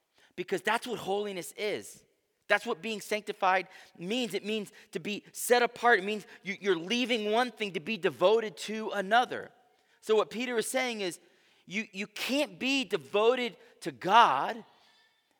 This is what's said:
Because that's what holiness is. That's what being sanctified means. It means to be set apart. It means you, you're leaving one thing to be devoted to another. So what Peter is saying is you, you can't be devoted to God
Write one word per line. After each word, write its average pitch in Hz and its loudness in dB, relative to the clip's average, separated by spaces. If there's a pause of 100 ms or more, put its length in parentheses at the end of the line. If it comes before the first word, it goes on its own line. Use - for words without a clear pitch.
(340)
Because 180 -4
that's 220 -2
what 220 -6
holiness 190 -4
is. 180 -6 (460)
That's 202 2
what 220 -4
being 214 -6
sanctified 190 -2 (300)
means. 208 -4
It 175 -6
means 208 -6 (200)
to 190 -8
be 190 -8 (100)
set 240 2
apart. 233 4
It 180 -4
means 208 -6 (160)
you, 185 -8
you're 208 2
leaving 214 0
one 233 2
thing 208 -6
to 185 -6
be 196 -6
devoted 185 2
to 214 -6
another. 196 0 (500)
So 220 2
what 196 2
Peter 247 -4
is 214 0
saying 247 -2
is 175 -4 (480)
you, 190 -4
you 196 -8
can't 233 -4
be 262 0
devoted 208 2 (280)
to 165 -6
God 190 4 (760)